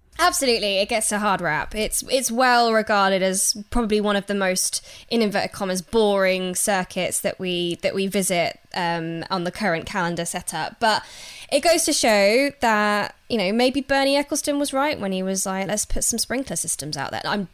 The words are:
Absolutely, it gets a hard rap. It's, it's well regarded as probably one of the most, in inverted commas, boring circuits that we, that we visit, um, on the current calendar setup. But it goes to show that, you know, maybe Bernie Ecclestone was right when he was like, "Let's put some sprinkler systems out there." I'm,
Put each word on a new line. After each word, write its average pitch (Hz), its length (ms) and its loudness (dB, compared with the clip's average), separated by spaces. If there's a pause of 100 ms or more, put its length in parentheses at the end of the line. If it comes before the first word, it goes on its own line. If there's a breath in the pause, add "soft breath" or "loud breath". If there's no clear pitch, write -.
(200)
Absolutely, 233 600 2
it 202 100 -2
gets 220 240 0
a 202 60 -2
hard 202 200 2
rap. 151 340 -2
It's, 214 360 -4
it's 254 200 0
well 240 440 4
regarded 196 500 2
as 190 320 0 (140)
probably 214 320 2
one 202 160 2
of 196 100 -2
the 202 80 -2
most, 185 500 -2 (240 loud breath)
in 233 120 2
inverted 202 320 0
commas, 185 280 -4
boring 190 760 2
circuits 185 640 -2
that - 180 -4
we, 175 440 -2
that - 120 0
we 196 120 0
visit, 185 520 -2 (160)
um, 165 540 -4
on 180 160 -4
the 180 60 -2
current 170 340 -2
calendar 170 400 -4
setup. 170 560 -6
But 214 240 2 (480 loud breath)
it 277 80 4
goes 330 240 4
to 208 80 0
show 220 640 4
that, 208 560 2 (140)
you 233 80 0
know, 196 160 0
maybe 254 260 2
Bernie 277 420 2
Ecclestone 294 380 -2
was 285 140 -2
right 277 260 0
when 196 140 -4
he 185 100 -2
was 190 220 -2
like, 190 220 -4
"Let's 208 180 -2
put - 180 0
some 233 160 -2
sprinkler 226 380 -4
systems 151 400 -6
out 135 140 -6
there." - 120 -6
I'm, 196 300 -2